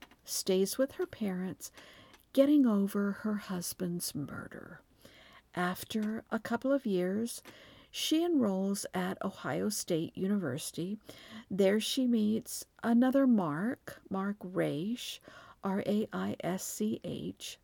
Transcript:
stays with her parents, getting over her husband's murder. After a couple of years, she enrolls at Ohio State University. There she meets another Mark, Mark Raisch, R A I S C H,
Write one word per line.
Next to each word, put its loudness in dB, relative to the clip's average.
stays 0
with 0
her -4
parents, -6
getting 8
over 2
her -4
husband's -6
murder. -10
After -4
a -2
couple -2
of 0
years, -2
she 2
enrolls 2
at -2
Ohio -4
State -2
University. -2
There 4
she 0
meets 2
another 6
Mark, 2
Mark -2
Raisch, -2
R 0
A 0
I -4
S -4
C -4
H, -8